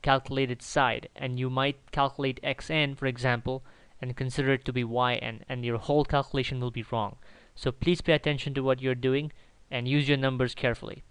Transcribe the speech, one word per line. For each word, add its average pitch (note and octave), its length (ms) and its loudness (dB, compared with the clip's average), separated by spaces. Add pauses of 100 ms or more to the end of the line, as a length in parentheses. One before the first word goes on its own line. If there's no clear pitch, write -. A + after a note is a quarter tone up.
calculated C3+ 580 0
side, B2 540 0
and B2 240 -6
you B2+ 100 -2
might C3+ 440 -2
calculate C#3 500 0
X - 260 -4
N, D3 260 2
for C3+ 120 -4
example, B2 580 -2 (360)
and B2+ 140 -4
consider C3 380 0
it C3 140 0
to B2+ 80 -2
be B2+ 100 0
Y B2 300 2
N, A#2 340 -6
and B2 160 -6
your A#2 140 0
whole D3 260 4
calculation C#3 560 0
will B2 100 -2
be A2+ 200 -6
wrong. G#2+ 260 -2 (380)
So - 180 -2
please F3 300 2
pay E3 100 2
attention D3 420 0
to C3+ 80 0
what C3 200 2
you're C3 120 2
doing C3 380 0 (380)
and B2 180 -2
use C#3+ 200 4
your C#3+ 100 6
numbers C3 360 2
carefully. - 560 -2